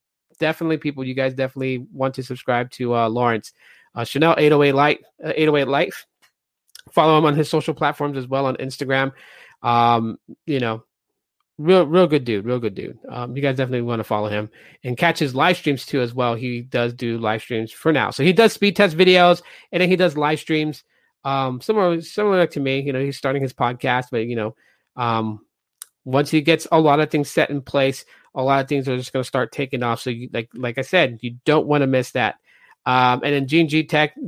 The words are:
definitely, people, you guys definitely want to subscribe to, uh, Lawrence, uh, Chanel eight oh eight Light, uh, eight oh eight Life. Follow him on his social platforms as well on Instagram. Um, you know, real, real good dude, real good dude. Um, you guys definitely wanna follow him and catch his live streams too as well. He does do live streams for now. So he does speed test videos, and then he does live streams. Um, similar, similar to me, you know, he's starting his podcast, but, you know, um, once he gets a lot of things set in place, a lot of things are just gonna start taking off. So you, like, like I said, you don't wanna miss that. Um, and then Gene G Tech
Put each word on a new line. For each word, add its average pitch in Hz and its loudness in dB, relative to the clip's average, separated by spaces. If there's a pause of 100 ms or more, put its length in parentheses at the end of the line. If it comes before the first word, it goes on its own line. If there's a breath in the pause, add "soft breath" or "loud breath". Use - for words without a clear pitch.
(380)
definitely, 160 -2
people, 143 -8
you 127 -6
guys 131 -2
definitely 131 -4
want 131 -4
to 131 -8
subscribe 123 -4
to, 120 -4
uh, 117 2
Lawrence, 117 -2 (440 soft breath)
uh, 120 -6
Chanel 160 2
eight 151 4
oh 143 4
eight 139 4
Light, 143 2 (240)
uh, 156 -4
eight 156 2
oh 147 2
eight 139 0
Life. - -4 (840)
Follow 156 4
him 160 4
on 147 2
his 151 0
social 156 -2
platforms 147 -4
as 127 -8
well 135 -2
on 131 -4
Instagram. 135 -4 (500 loud breath)
Um, 117 2 (280)
you 139 -2
know, 113 -4 (720)
real, 165 4
real 170 4
good 143 0
dude, 107 -2
real 123 -2
good 107 -4
dude. - -12 (100)
Um, 123 -10
you 139 -6
guys 139 0
definitely 127 -2
wanna 117 -4
follow 107 -2
him 107 -4 (320 soft breath)
and 123 -6
catch 165 0
his 135 -2
live 170 2
streams 139 -4
too 139 -2
as 120 -2
well. 120 -2
He 120 -6
does 120 -2
do 120 -6
live 110 -2
streams 113 -6
for - 0
now. 110 2
So 139 -2
he 180 6
does 220 4
speed 202 0
test 180 2
videos, 180 6 (300 loud breath)
and 175 -2
then 180 2
he 185 4
does 165 0
live 151 0
streams. 156 -2 (420)
Um, 135 -2
similar, 180 0
similar 190 2
to 147 -6
me, 135 0
you 139 -4
know, 131 -2
he's 139 -4
starting 139 -2
his 131 -4
podcast, 123 -2
but, 117 -2
you 120 -6
know, 110 -4 (400)
um, 113 -2 (580)
once 135 0
he 156 2
gets 160 2
a 165 6
lot 151 4
of 151 -2
things 147 -2
set - 0
in 143 -6
place, 135 -2 (300 soft breath)
a 135 -4
lot 139 2
of 135 -6
things 139 -2
are 127 -2
just 127 -8
gonna 127 -4
start 123 -4
taking 131 -6
off. 117 -2
So 131 -6
you, 120 -10
like, 117 -8
like 120 -8
I 131 -4
said, 127 0
you 120 -10 (100)
don't 151 2
wanna 143 2
miss 131 0
that. 117 -2 (500 soft breath)
Um, 127 2
and 143 0
then 139 -2
Gene 160 2
G 151 0
Tech 151 0 (160)